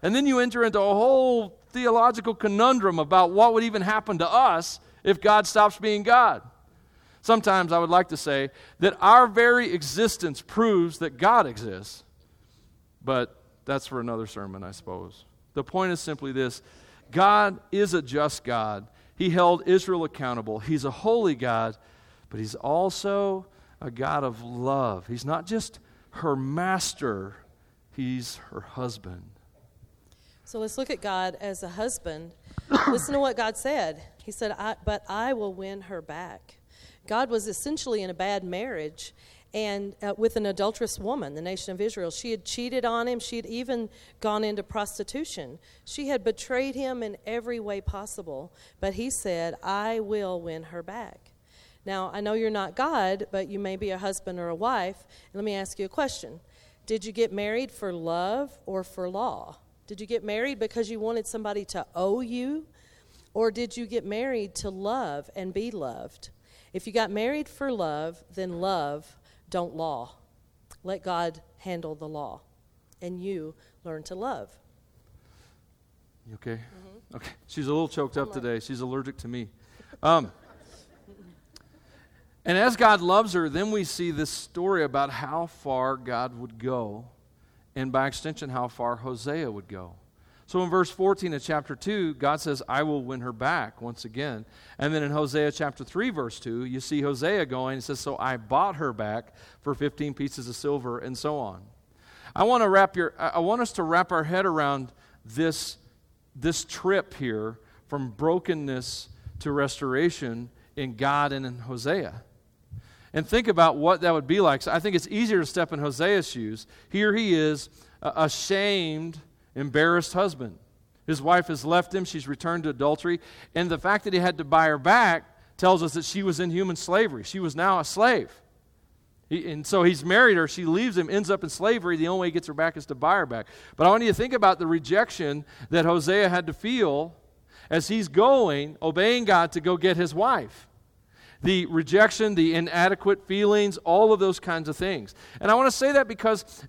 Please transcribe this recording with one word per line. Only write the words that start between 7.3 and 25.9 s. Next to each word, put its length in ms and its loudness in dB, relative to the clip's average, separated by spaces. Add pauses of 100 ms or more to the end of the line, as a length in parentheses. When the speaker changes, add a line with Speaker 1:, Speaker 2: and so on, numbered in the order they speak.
Speaker 1:
I 60 4
would 140 4
like 180 6
to 80 -4
say 320 0 (300)
that 200 4
our 280 12
very 460 4
existence 680 -2
proves 580 2
that 200 -6
God 260 6
exists, 580 -10 (1000)
but 400 -2 (200)
that's 220 -4
for 140 -8
another 260 -6
sermon, 380 -12
I 80 -12
suppose. 540 -14 (280)
The 100 -4
point 280 -2
is 80 -4
simply 320 -8
this. 320 -4 (480)
God 480 4 (120)
is 220 2
a 80 2
just 420 -2
God. 440 -4 (280)
He 140 0
held 380 4
Israel 360 2
accountable. 540 -6
He's 260 -2
a 60 -2
holy 460 2
God, 420 0 (540)
but 80 -10
he's 160 -8
also 880 -2 (340)
a 120 -10
God 320 -2
of 200 -6
love. 640 -2
He's 180 -8
not 200 -4
just 340 -6 (320)